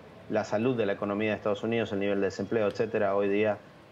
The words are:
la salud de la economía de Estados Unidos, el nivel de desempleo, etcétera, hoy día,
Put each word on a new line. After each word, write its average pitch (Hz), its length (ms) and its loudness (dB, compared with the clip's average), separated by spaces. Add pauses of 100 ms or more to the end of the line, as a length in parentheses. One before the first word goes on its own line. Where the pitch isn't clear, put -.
(320)
la 107 120 2
salud 117 320 0
de 110 120 2
la 101 60 0
economía 104 360 -2
de 104 60 0
Estados 104 260 -2
Unidos, 113 300 0
el 98 80 0
nivel 101 200 2
de 98 60 2
desempleo, 101 420 0
etcétera, 104 480 0
hoy 101 140 2
día, 104 300 2 (320)